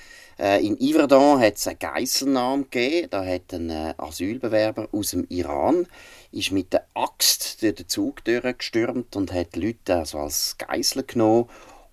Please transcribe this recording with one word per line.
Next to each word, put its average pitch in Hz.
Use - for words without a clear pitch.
Äh, 101
in 104
Yverdon 139
hat's 107
eine 82
Geisselnahme 131
gegeben. 143
Da 95
hat 90
ein, 85
äh, 78
Asylbewerber 107
aus 104
dem 90
Iran, 87
ist 101
mit 95
der -
Axt -
durch 202
die -
Zugtür 117
gestürmt 120
und 95
hat 87
Leute 95
also 78
als -
Geisel -
genommen 117